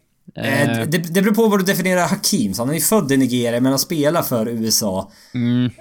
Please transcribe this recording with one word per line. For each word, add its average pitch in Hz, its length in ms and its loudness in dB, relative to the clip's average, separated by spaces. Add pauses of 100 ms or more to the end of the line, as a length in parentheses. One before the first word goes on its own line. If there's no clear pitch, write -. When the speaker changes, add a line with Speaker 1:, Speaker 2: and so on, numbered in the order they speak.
(360)
Speaker 1:
Eh, 110 260 -2
Speaker 2:
Eh. 113 280 0
Speaker 1:
det, 170 80 0
det 170 240 -2
beror 214 140 2
på 226 120 4
vad 202 120 2
du 190 60 0
definierar 180 420 0
Hakim, 151 460 -2
så 117 80 -6
han 123 80 -2
är 151 40 -2
ju 160 60 -2
född 160 320 0
i 135 60 4
Nigeria, 120 440 2
men 131 100 4
han 135 80 0
spelar 156 420 0
för 117 260 -2
U 113 200 -4
S 110 160 0
A. 95 280 -4 (220)
Speaker 2:
Mm. 123 360 0 (120)